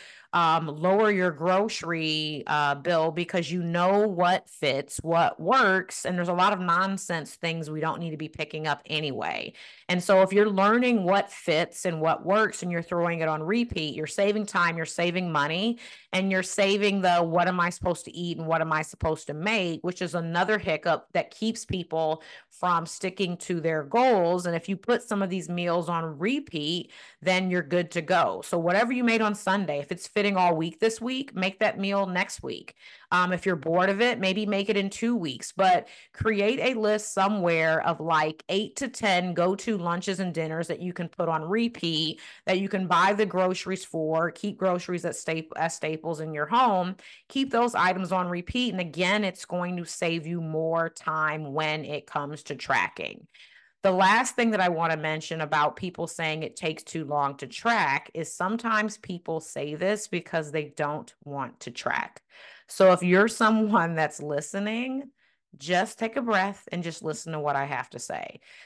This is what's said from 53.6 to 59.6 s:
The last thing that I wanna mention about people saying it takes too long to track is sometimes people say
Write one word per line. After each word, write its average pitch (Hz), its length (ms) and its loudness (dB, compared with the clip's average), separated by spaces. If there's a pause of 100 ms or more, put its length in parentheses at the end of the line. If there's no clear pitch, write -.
The 196 80 4
last 196 440 4
thing 233 160 2
that 202 100 2
I 180 80 4
wanna 165 260 0
mention 156 460 -4
about 151 340 2
people 175 300 -8
saying 160 380 -4
it - 120 -8
takes 156 280 -6
too 160 200 -8
long 139 340 -2
to 135 100 -10
track 180 640 -2
is 165 200 -8
sometimes 214 640 -2
people 170 420 -8
say 147 340 -8